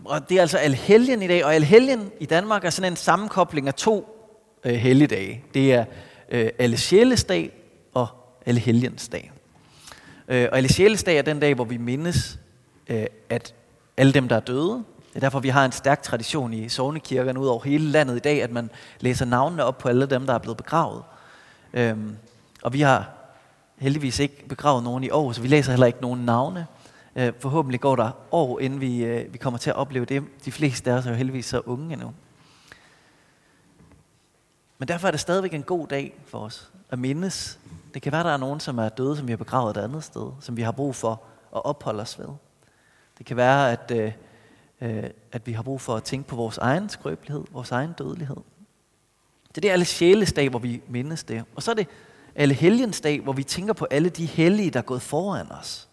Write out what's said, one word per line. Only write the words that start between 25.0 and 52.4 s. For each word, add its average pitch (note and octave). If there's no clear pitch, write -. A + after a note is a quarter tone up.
i C3
år, C#3+
så A#2
vi B2
læser C3+
heller B2
ikke B2
nogen B2
navne. D3+
Øh, B2
forhåbentlig C3+
går C3+
der A#2+
år, D3+
inden C3+
vi, B2
øh, A#2
vi B2
kommer A#2+
til D3+
at -
opleve C3
det. C#3
De C3
fleste C3
af B2
os B2+
er B2
jo A#2
heldigvis C3
så A#2+
unge D3
endnu. A#2+
Men C3
derfor F3
er F3
det D3+
stadigvæk F3+
en D3
god F3
dag C#3
for A#2
os -
at B2+
mindes. D3
Det C3+
kan C#3
være, D#3+
der E3+
er C#3+
nogen, C#3
som C3
er A2
døde, C#3
som C3+
vi A#2+
har A2
begravet A2
et G2+
andet D3
sted, A#2
som A#2
vi A#2
har A2+
brug C3+
for A2+
at -
opholde B2
os -
ved. -
Det -
kan A#2+
være, B2+
at, A#2
øh, A2
øh, A#2
at A#2
vi A#2+
har A2
brug C3
for A#2+
at A2
tænke C3+
på C3+
vores A2+
egen F3
skrøbelighed, -
vores B2+
egen D3
dødelighed. D3
Det -
er D#3
det G3
Alle F3
Sjæles F3+
Dag, C#3+
hvor B2
vi A#2+
mindes C#3
det. A2+
Og -
så A3+
er A#3
det G#3
Alle C#3+